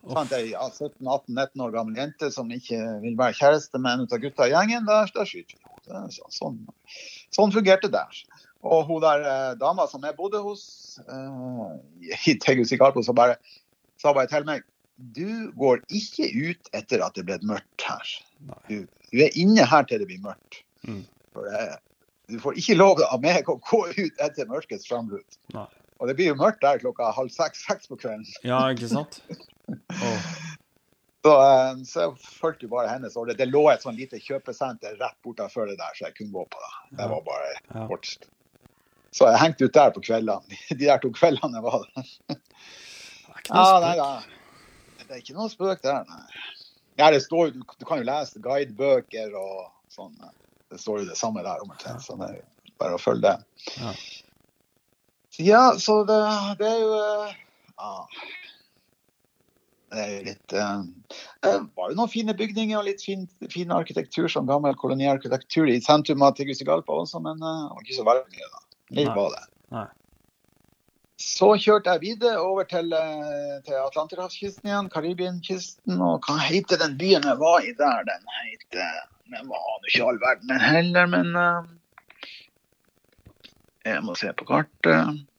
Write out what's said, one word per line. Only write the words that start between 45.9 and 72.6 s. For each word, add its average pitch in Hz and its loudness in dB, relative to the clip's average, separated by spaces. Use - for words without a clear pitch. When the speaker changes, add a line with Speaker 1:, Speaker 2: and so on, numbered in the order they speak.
Speaker 2:
nei. 82 -20
Ja, 151 10
det 139 4
står 165 0
jo, 147 -2
du, 127 -14
du - -18
kan 160 -2
jo 120 -4
lese 147 -6
guidebøker 123 -2
og 95 -10
sånn. - -20
Det - -18
står 104 -4
jo 92 -8
det 82 -12
samme 107 -4
der 92 -6
omtrent, - -14
Speaker 1:
Ja. - -18
Speaker 2:
så - -14
det - -10
er - -14
jo - -20
bare 87 -2
å - -4
følge 117 0
det. 98 2
Speaker 1:
Ja. 120 -8
Speaker 2:
Så - -8
ja, 208 10
så 214 4
det, 214 4
det 208 0
er 226 2
jo, 220 2
eh, 208 -2
ja. 92 -12
Det 110 -8
er 104 -6
jo 98 -10
litt, - -14
eh, 101 -2
det 196 4
var 180 -6
jo 156 -4
noen 226 0
fine 220 -4
bygninger 214 -4
og 202 -4
litt 202 -6
fin, 190 -8
fin 175 -6
arkitektur, 165 -2
sånn 139 -4
gammel 143 2
koloniarkitektur 135 0
i 123 4
sentrum 151 2
av 139 8
Tegucigalpa 143 -4
også, 165 -4
men, 160 -10
eh, 160 -8
det 147 -10
var - -18
ikke 101 -10
så 113 -2
veldig 127 2
mye - -16
da. - -20
Litt 139 0
Speaker 1:
Nei. - -4
Speaker 2:
var 98 0
det. - -14
Speaker 1:
Nei. 113 -10
Speaker 2:
Så - 2
kjørte 208 4
jeg 165 0
videre 214 0
over 190 -2